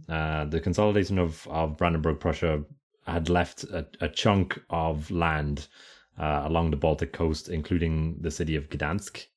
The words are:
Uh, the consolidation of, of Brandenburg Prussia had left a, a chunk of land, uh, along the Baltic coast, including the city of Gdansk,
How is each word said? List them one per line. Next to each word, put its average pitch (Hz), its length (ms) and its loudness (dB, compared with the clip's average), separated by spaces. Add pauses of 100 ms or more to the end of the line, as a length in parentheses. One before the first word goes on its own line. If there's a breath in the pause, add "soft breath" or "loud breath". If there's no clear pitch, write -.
Uh, 78 360 -2
the 78 160 0
consolidation 101 580 2
of, 82 300 -2
of 78 300 -2
Brandenburg 80 420 2
Prussia 78 420 0 (460)
had 85 200 -2
left 87 360 2
a, 82 220 -8 (140)
a 82 80 -2
chunk 98 520 2 (100)
of 80 400 -2
land, 76 560 0 (500 loud breath)
uh, 76 280 0
along 82 260 2
the 76 60 2
Baltic 78 360 2
coast, 80 360 -2
including 80 720 0
the 82 100 -4
city 78 260 -2
of 71 120 -4
Gdansk, 76 580 -4 (100)